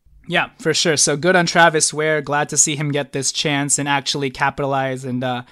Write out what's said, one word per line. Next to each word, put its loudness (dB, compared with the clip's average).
Yeah, -2
for 0
sure. 0
So 2
good 2
on 4
Travis 4
Ware. 0
Glad -2
to 0
see 0
him -2
get -4
this -4
chance 0
and -4
actually -2
capitalize -2
and, -4
uh, -4